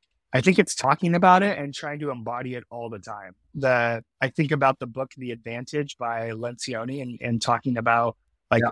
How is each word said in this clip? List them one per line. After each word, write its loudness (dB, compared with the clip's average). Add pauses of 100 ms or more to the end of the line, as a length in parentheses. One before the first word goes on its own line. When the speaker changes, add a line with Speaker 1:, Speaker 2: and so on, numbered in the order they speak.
(320)
Speaker 1:
I 2
think 4
it's 4
talking 2
about 6
it -2
and -8
trying -10
to -6
embody -8
it -12
all -10
the -10
time. -14 (200)
The, 2 (200)
I 0
think 0
about 4
the -8
book, -8
The -8
Advantage -8
by -4
Lencioni, -6
and, -10
and -2
talking 0
about, 2 (340)
like, 4
Speaker 2:
Yeah. 2